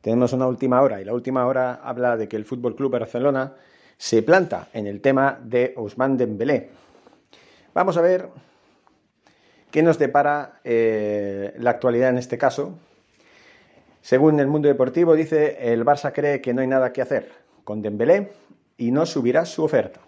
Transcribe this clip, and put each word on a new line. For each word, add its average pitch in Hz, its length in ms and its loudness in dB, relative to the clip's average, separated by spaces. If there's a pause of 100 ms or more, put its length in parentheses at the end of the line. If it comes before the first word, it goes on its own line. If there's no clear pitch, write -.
tenemos 120 320 0
una 131 160 -2
última 127 340 0
hora, 110 180 0
y 98 40 -12
la 104 80 -8
última 127 340 -2
hora 127 280 -2
habla 120 420 -4
de 110 100 -4
que 110 80 -12
el 107 100 -6
Fútbol 123 300 -6
Club 135 180 -4
Barcelona 131 640 -4 (420)
se - 260 0
planta 156 500 2
en 104 160 -8
el 101 140 -12
tema 135 380 2
de 123 360 0
Ousmane 123 400 -2
Dembélé. 120 540 -2 (1040)
Vamos 185 220 0
a 170 40 2
ver 185 300 0 (1400)
qué 156 140 2
nos 165 140 4
depara, 143 680 0
eh, 104 960 -2
la 120 120 0
actualidad 123 400 2
en 123 80 0
este 123 200 -6
caso. 143 380 -2 (1200)
Según 147 400 4
El 135 80 2
Mundo 147 180 0
Deportivo, 143 480 4
dice, 151 580 0
El 117 120 0
Barça 143 280 0
cree 143 280 -2
que 123 140 -4
no 131 80 -2
hay 127 40 -2
nada 131 260 0
que 135 100 -4
hacer 120 280 -4 (320)
con 107 200 -10
Dembélé 123 500 0 (440)
y 120 140 -2
no 151 160 2
subirá 139 380 0
su - 180 -6
oferta. - 460 -2